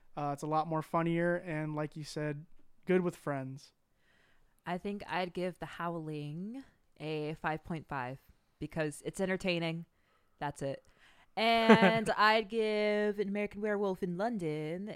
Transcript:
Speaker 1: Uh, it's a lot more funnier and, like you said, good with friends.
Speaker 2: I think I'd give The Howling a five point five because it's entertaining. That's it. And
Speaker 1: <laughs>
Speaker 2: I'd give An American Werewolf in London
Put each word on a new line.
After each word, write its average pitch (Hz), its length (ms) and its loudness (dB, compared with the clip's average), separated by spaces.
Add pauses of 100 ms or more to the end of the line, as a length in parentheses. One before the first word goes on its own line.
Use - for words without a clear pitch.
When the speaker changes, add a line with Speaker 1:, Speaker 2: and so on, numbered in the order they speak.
(160)
Speaker 1:
Uh, 147 160 -2
it's 139 100 -6
a 151 60 -4
lot 156 180 2
more 156 160 0
funnier 170 540 2
and, 156 400 -4
like 151 200 -4
you 156 60 -10
said, 151 420 -6 (420)
good 185 160 4
with 175 120 0
friends. 135 580 -6 (920)
Speaker 2:
I 175 120 -2
think 202 300 -6
I'd 175 240 -2
give 180 260 -4
The 160 80 -8
Howling 170 1000 -6 (340)
a 151 420 -4
five 156 220 -4
point 160 260 -8
five 131 300 -6 (400)
because 151 460 -4
it's 165 160 -6
entertaining. 170 640 0 (560)
That's 147 220 -6
it. 139 200 -4 (540)
And 226 760 6
Speaker 1:
<laughs> - 60 2
Speaker 2:
I'd 214 320 6
give 208 680 2
An 196 100 0
American 202 320 -4
Werewolf 202 420 0
in 175 140 -2
London 180 800 -2